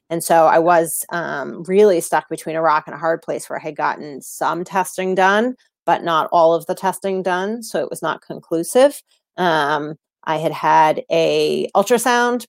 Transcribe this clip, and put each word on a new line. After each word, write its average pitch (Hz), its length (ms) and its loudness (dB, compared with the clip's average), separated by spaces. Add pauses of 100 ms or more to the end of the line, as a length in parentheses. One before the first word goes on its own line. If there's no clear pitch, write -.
And 165 140 -4
so 165 240 4
I 165 140 4
was, 165 480 2
um, 147 560 -8
really 190 360 4
stuck - 280 -4
between 160 260 -8
a 160 80 -4
rock 156 240 2
and 143 80 -14
a 143 40 -14
hard 165 240 -2
place - 280 -8
where 143 80 -8
I - 40 -12
had 156 120 -10
gotten 147 480 -6
some 160 400 -6
testing 185 540 -4
done, 208 400 2 (300)
but 165 180 0
not 160 260 0
all 165 240 6
of 160 120 -4
the 185 80 -4
testing 190 480 -4
done. 190 400 -4
So 180 180 -6
it - 100 -6
was - 120 -12
not 156 180 -4
conclusive. 220 840 0 (360)
Um, 151 580 -2 (280)
I 156 120 -2
had 156 160 -2
had 156 580 4
a 151 640 0
ultrasound, 240 760 0